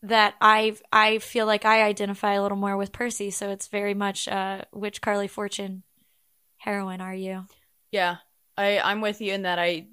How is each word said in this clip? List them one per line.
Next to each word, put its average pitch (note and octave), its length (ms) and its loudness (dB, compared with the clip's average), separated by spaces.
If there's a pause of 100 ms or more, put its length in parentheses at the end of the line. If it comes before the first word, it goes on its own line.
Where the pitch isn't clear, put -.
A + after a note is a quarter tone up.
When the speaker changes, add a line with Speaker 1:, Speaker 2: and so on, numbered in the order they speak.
Speaker 1:
that G#3+ 360 4
I, G#3+ 380 6 (140)
I G#3+ 280 4
feel A3 260 -2
like G#3+ 200 2
I A3 180 6
identify G3+ 500 0
a G3+ 80 2
little G3+ 160 -2
more G3 200 -2
with G3 160 -4
Percy, A3+ 360 -6
so G3+ 200 -6
it's G3 180 -8
very G3+ 260 -2
much, G3+ 360 -4
uh, G3 320 -4 (100)
which G#3 300 -10
Carly G3+ 260 -2
Fortune G3 560 -8 (760)
heroine F#3+ 440 -6
are F#3 120 -10
you? F#3+ 320 -8 (460)
Speaker 2:
Yeah. F3 260 0 (400)
I, G3+ 220 2
I'm G#3 220 0
with G#3 180 -2
you G3 140 -4
in G3 80 -4
that F3+ 180 -2
I F3 340 -2